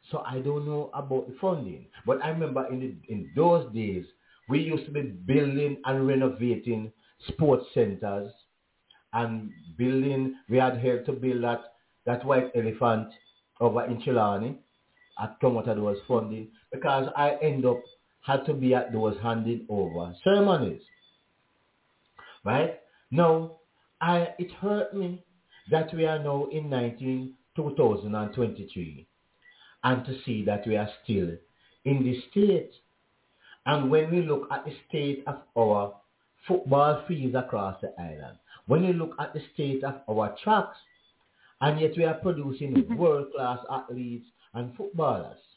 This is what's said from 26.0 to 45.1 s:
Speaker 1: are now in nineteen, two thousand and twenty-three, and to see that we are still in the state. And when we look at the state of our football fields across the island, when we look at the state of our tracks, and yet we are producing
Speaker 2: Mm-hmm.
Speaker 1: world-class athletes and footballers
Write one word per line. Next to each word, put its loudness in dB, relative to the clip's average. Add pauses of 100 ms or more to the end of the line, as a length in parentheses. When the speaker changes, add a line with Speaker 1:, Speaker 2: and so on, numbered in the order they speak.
Speaker 1:
are 0
now -2
in -4
nineteen, -4 (220)
two -2
thousand 2
and -4
twenty-three, -6 (760)
and 0
to -6 (100)
see -2
that 0
we 2
are 0 (140)
still 0 (560)
in 2
the -2
state. 4 (920)
And 2
when 4
we 4
look 0
at -6
the -10 (160)
state -4
of -6 (200)
our 4 (520)
football 4
fields -2
across -2
the -8
island, -14 (300)
when 4
we 2
look -2
at -6
the -8 (140)
state -2
of -6
our 0 (100)
tracks, 2 (840)
and 2
yet 4
we 4
are 2
producing -4
Speaker 2:
Mm-hmm. 4
Speaker 1:
world-class 2 (120)
athletes -8 (280)
and -8
footballers -2 (180)